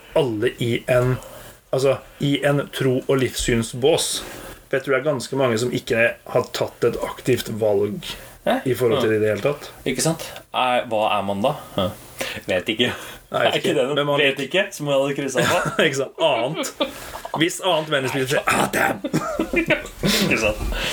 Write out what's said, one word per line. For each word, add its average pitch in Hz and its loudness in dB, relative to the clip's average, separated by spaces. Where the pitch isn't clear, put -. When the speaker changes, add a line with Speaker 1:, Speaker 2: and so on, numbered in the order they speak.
Speaker 1:
alle 123 2
i 117 0
en, 123 4
altså, 131 2
i 143 0
en 143 2
tro- 127 0
og - 2
livssynsbås. 123 2
For - -4
jeg 131 0
tror 139 2
det 131 2
er 135 -4
ganske 131 -2
mange 117 4
som 123 0
ikke - 0
har - 0
tatt - -2
et 120 2
aktivt - -2
valg 104 2
Speaker 2:
Hæ? 233 2
Speaker 1:
i - 0
forhold 120 2
til 110 2
Speaker 2:
Ja. - -
Speaker 1:
det 107 2
i 107 2
det 107 4
hele 101 -2
tatt. 143 -2
Speaker 2:
Ikke 127 -2
sant? 160 0
Er, 123 0
hva 110 2
er 101 2
man 101 -2
da? 147 2
Hæ? 95 0
Vet 92 -2
ikke. 120 0
Speaker 1:
Nei, - -2
Speaker 2:
Er 135 2
ikke 151 -2
Speaker 1:
ikke. 151 0
Speaker 2:
det 127 2
noe? 147 -2
Speaker 1:
Men 143 2
man 143 2
Speaker 2:
Vet 139 2
ikke, 175 0
som 147 -4
jeg 135 4
hadde 135 0
krysset 139 0
av. 165 0
Speaker 1:
<laughs> 180 4
Ikke 139 0
sant? - -4
Annet. 143 0
Hvis 170 0
annet 160 0
menneske 135 0
sier 139 0
«Adam!» - 0
Speaker 2:
<laughs> 208 0
Ikke 123 0
sant? 107 0